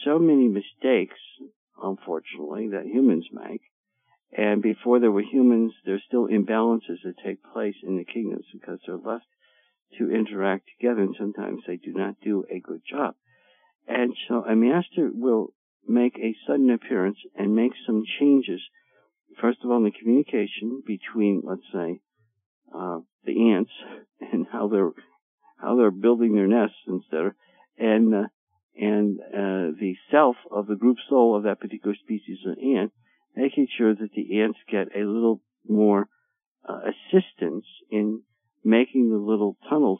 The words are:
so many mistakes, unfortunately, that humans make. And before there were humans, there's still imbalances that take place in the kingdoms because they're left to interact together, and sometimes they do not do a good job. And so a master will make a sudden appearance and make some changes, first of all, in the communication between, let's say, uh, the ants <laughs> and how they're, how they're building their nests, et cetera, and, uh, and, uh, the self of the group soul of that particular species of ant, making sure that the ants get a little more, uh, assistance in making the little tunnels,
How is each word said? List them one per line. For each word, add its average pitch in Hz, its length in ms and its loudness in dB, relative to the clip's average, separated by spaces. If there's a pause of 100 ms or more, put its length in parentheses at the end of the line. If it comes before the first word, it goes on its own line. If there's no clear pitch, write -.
so 151 160 2
many 147 280 6
mistakes, 104 720 -2 (600)
unfortunately, 90 880 -8
that 98 160 -6
humans - 460 2
make. - 300 -14 (760)
And 107 240 0
before 120 380 2
there 117 120 4
were 101 100 0
humans, 117 520 2 (120)
there's 98 220 -4
still 120 200 -2
imbalances 110 760 -2
that 90 120 -12 (100)
take 95 140 -10 (140)
place 107 280 -6
in 92 160 -6
the 90 80 -8
kingdoms - 460 -8
because - 340 -16
they're 90 120 -10
left 113 280 -10 (720)
to - 140 -2
interact 101 540 -2 (120)
together, 120 240 0
and 98 160 -2
sometimes 101 480 -8
they 90 120 -10
do - 160 -14
not 98 280 -4
do 101 280 -2
a 92 100 -8
good 82 300 -14
job. 135 260 -4 (720)
And 123 260 -2 (140)
so 117 160 -2
a 110 120 0
master 143 580 2
will 117 400 0 (340)
make 120 300 2
a 110 180 -4 (120)
sudden 139 240 4
appearance 101 460 -2 (180)
and 101 200 0
make 120 180 2 (120)
some 110 180 0 (160)
changes, 131 420 2 (760)
first 120 240 0
of 123 60 -4
all, 120 80 2
in 113 60 4
the 104 80 2
communication 117 960 -2
between, 101 560 -2
let's 92 180 -8 (100)
say, 87 280 -6 (760)
uh, 87 260 -10 (260)
the 113 260 2
ants 101 200 0 (300)
<laughs> - 320 -12
and - 180 -4
how 117 160 -4
they're, 98 240 2 (640)
how 113 200 0
they're 110 140 6
building 113 420 2
their 98 140 4
nests, 107 280 2 (140)
et 92 120 -4 (100)
cetera, 80 240 -4 (420)
and, 110 360 4
uh, 196 140 0 (480)
and, 104 440 0
uh, 92 600 -4
the 95 160 -4 (140)
self 143 260 4 (160)
of 101 140 -4
the 104 100 -2
group 117 220 2 (100)
soul 117 300 4
of 104 60 -2
that 101 160 -2
particular 101 360 -6
species - 520 -10
of - 100 -8
ant, - 340 -2 (440)
making - 320 0 (100)
sure 110 160 4
that 107 220 -6
the 104 260 -2
ants 110 160 0 (120)
get 98 260 -2
a 104 100 -2
little 113 340 0 (300)
more, 104 400 4 (580)
uh, - 140 -10
assistance - 840 -2 (260)
in 107 320 -2 (400)
making 117 480 4
the 107 60 2
little 104 380 0 (140)
tunnels, 135 300 2